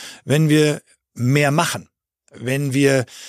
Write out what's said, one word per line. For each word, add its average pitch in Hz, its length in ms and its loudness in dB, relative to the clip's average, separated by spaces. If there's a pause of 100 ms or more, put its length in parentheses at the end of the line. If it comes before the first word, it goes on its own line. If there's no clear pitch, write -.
(260)
wenn 147 240 2
wir 151 320 2 (320)
mehr 139 380 0
machen, 156 360 -4 (440)
wenn 131 420 -6
wir 135 320 2 (240)